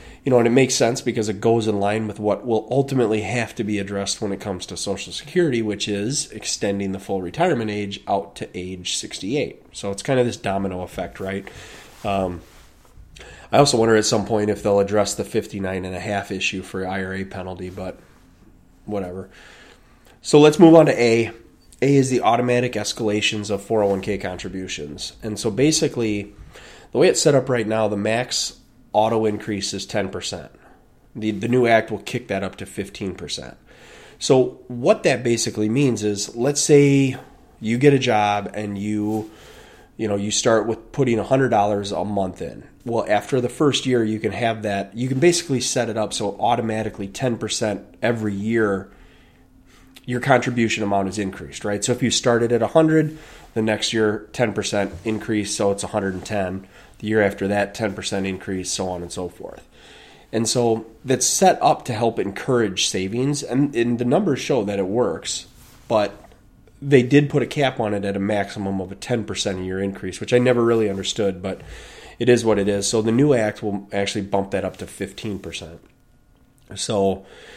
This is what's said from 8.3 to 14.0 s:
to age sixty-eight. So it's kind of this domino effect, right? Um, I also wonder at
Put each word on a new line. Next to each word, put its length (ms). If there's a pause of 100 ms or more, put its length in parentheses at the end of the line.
to 200
age 420
sixty-eight. 720
So 180
it's 140
kind 160
of 80
this 100
domino 460
effect, 360
right? 280 (580)
Um, 360 (1080)
I 60
also 200
wonder 180
at 100